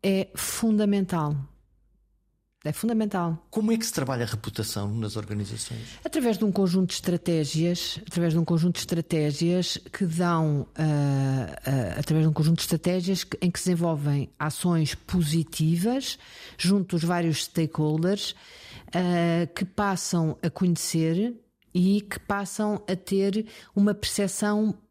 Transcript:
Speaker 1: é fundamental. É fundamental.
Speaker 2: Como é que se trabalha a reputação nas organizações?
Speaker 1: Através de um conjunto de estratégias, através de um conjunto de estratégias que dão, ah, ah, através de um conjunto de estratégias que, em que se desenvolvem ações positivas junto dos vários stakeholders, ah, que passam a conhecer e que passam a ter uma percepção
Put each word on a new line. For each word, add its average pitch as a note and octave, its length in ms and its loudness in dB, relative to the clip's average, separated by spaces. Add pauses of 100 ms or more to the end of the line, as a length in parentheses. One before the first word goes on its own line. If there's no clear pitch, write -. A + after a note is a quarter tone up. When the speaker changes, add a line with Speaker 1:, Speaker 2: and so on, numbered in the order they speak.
Speaker 1:
é F#3+ 340 2
fundamental. G3+ 1000 2 (1300)
É D3+ 80 -4
fundamental. G#3 800 -2
Speaker 2:
Como A3 200 0
é A3+ 60 2
que A3+ 80 -4
se - 80 -6
trabalha B2+ 300 -2
a A2 40 -2
reputação G#2+ 680 -6
nas A2 200 -4
organizações? G#2+ 880 -8
Speaker 1:
Através B3 320 0
de A3 80 -2
um G3+ 80 2
conjunto F#3 360 2
de - 80 -4
estratégias, E3+ 1120 0
através E3+ 260 0
de E3+ 60 4
um E3 40 4
conjunto E3+ 300 2
de - 60 -4
estratégias E3 1000 0 (160)
que - 100 -2
dão, D#3+ 600 2 (100)
ah, C3+ 880 0
ah, B2+ 360 0
através D#3 260 2
de D#3+ 40 6
um D3+ 40 2
conjunto D#3+ 220 4
de - 80 -4
estratégias F3+ 600 0
que, - 160 -8
em F3+ 120 2
que - 80 -6
se - 60 -6
desenvolvem D#3 760 0
ações D#3+ 560 0
positivas E3+ 1200 0 (400)
junto F#3 380 2
dos D#3+ 80 2
vários E3+ 400 0
stakeholders, D#3+ 920 0 (560)
ah, E3+ 600 2
que - 100 -4
passam F3 800 0
a E3 80 -2
conhecer F3 840 0 (360)
e F#3+ 300 4
que - 180 -10
passam G3+ 680 -2
a F#3+ 80 0
ter G3 500 0 (300)
uma G3+ 180 4
percepção G#3 800 0 (180)